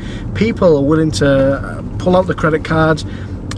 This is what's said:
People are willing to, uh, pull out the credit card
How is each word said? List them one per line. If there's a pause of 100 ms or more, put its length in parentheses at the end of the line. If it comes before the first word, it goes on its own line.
(340)
People
are
willing
to,
uh, (160)
pull
out
the
credit
card (540)